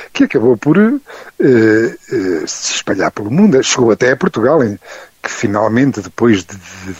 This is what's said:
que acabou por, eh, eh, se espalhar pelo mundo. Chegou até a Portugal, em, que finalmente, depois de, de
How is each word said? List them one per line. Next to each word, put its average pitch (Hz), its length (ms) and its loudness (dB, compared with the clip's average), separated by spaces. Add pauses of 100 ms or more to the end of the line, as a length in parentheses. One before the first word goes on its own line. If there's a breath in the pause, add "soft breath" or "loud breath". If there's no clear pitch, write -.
(140)
que 277 120 0
acabou 120 300 2
por, 151 220 0
eh, 226 220 2 (400 loud breath)
eh, 110 1080 0
se - 300 -8
espalhar 98 340 -4
pelo 107 220 -8
mundo. 151 320 4
Chegou 120 260 0
até 123 220 2
a 135 40 0
Portugal, 139 480 0
em, 101 140 -4 (420 loud breath)
que - 140 -10
finalmente, 110 680 0
depois 98 460 0
de, - 100 -18
de 92 440 -16